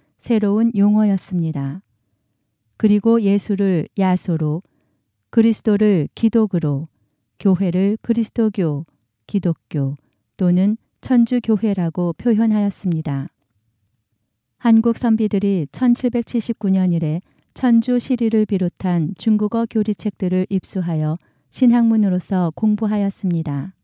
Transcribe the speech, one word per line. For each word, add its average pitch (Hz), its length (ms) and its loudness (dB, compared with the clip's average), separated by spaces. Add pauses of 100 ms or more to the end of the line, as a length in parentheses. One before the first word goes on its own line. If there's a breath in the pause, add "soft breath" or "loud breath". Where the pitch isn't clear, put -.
(200)
새로운 214 560 0
용어였습니다. 185 1040 0 (960)
그리고 220 440 2
예수를 196 680 0 (100)
야소로, 175 640 -2 (680)
그리스도를 208 840 2
기독으로, 165 720 0 (520)
교회를 190 640 0
그리스도교, 208 840 -2 (400)
기독교 139 680 -4 (420)
또는 185 400 2 (240)
천주교회라고 202 1120 0
표현하였습니다. 202 1160 -2 (1300)
한국 226 400 2
선비들이 202 760 0
천칠백칠십구 240 960 -2
년 185 220 2
이래 160 300 -2 (320)
천주 247 440 2
시리를 226 480 0
비롯한 175 720 -2
중국어 220 500 0
교리책들을 196 800 -2
입수하여 170 680 -4 (320)
신학문으로서 214 1080 2
공부하였습니다. 196 1160 -2 (100)